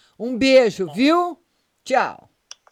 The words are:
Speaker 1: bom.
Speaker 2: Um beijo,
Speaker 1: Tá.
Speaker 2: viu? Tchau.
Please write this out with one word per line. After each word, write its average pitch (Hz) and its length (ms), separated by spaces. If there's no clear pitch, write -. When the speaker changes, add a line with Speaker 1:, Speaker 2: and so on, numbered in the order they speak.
Speaker 1:
bom. 214 100
Speaker 2:
Um 247 120
beijo, 247 480
Speaker 1:
Tá. 160 60
Speaker 2:
viu? 320 500
Tchau. 220 460